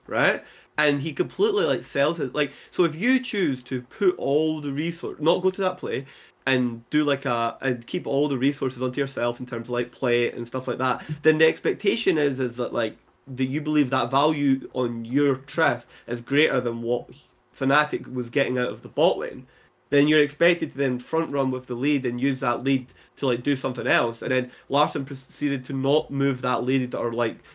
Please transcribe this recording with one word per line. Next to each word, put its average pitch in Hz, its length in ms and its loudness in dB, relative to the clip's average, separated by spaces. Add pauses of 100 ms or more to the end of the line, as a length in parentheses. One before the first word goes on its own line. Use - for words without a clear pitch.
right? 151 340 0 (340)
And 147 260 2
he 156 100 -6
completely, 190 520 0
like, 131 200 0
sells 151 340 0
it. 127 160 -4
Like, 147 160 0 (220)
so 185 100 2
if 156 140 2
you 240 240 2
choose 180 440 -2
to 127 180 -6
put 180 340 0
all 151 440 0
the 143 120 -6
resource, 160 480 -6
not 175 220 2
go 185 80 2
to 185 100 -8
that 185 180 -2
play, 123 280 -6 (420)
and 123 420 0
do, 151 140 2
like, 139 220 0
a, 117 340 -2
and 123 260 -2
keep 170 200 -6
all 139 220 0
the 139 100 -2
resources 131 420 -2
onto 127 200 -2
yourself 120 400 -2
in 127 60 -8
terms 117 200 -8
of, 120 40 -10
like, 123 200 -2
play 120 400 0
and 120 160 -8
stuff 127 220 -6
like 123 100 -4
that, 127 260 -2 (180)
then 156 160 6
the 156 80 6
expectation 175 720 0
is, 143 200 2
is 123 180 -2
that, 120 160 -4
like, 113 240 -2 (300)
that 131 200 -4
you 135 140 -2
believe 151 300 2
that 120 220 0
value 143 600 2
on 120 320 -2
your 135 320 2
Triss 135 500 -2 (200)
is 120 140 -6
greater 135 400 2
than 117 220 -4
what 117 280 -2 (480)
Fnatic 135 540 0
was 120 180 -6
getting 127 280 0
out 123 100 0
of 110 140 -8
the 120 60 -14
bot 170 300 2
lane, - 280 -8 (440)
then 143 160 4
you're 151 160 4
expected 170 500 2
to 131 60 -14
then 131 220 0
front 160 320 -2
run 135 180 0
with 127 160 -6
the 127 80 -4
lead 135 320 0
and 120 140 -2
use 135 200 0
that 120 220 -2
lead 131 240 0 (300)
to, 143 100 -2
like, 123 160 0
do 143 140 0
something 120 320 -4
else. 131 340 0
And 123 80 -4
then 127 220 0 (160)
Larson 147 360 2
proceeded 139 600 -6
to 143 80 -10
not 135 400 2
move 135 300 0
that 127 200 0
lead, 127 320 0
or, 117 180 -4
like, 117 260 -2 (160)